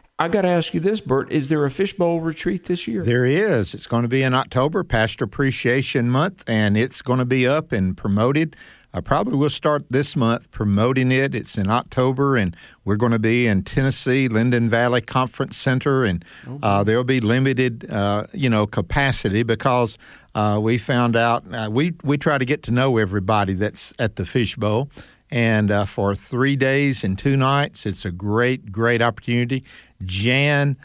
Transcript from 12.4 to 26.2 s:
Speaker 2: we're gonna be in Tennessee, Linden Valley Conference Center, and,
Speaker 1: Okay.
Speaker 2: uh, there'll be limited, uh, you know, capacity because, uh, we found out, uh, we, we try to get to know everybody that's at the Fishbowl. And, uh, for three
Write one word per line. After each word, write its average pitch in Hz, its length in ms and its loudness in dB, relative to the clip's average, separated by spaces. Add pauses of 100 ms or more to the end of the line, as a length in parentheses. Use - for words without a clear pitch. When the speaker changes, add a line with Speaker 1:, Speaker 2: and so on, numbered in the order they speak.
Speaker 2:
we're 101 100 0
gonna 117 240 2
be 117 280 2
in 98 160 2
Tennessee, 131 640 0
Linden 117 420 2
Valley 120 320 2
Conference - 560 -4
Center, 131 480 2
and, 87 180 -2 (240)
Speaker 1:
Okay. 131 140 -12
Speaker 2:
uh, 101 220 2
there'll 113 200 2
be 127 160 0
limited, 123 720 0
uh, 104 420 -2
you 139 160 0
know, 107 180 2
capacity 117 760 0
because, 120 560 0 (380)
uh, 107 260 2
we 113 160 2
found 120 380 0
out, 117 360 2
uh, 110 200 -6
we, 156 220 0 (100)
we 143 160 0
try 151 180 0
to 127 80 0
get 143 180 -2
to - 80 -4
know 127 260 2
everybody 101 560 0
that's 101 440 -4
at 113 180 -2
the 92 100 -4
Fishbowl. 110 680 -2 (400)
And, 110 400 2
uh, 101 140 2
for 101 280 -2
three 131 420 -2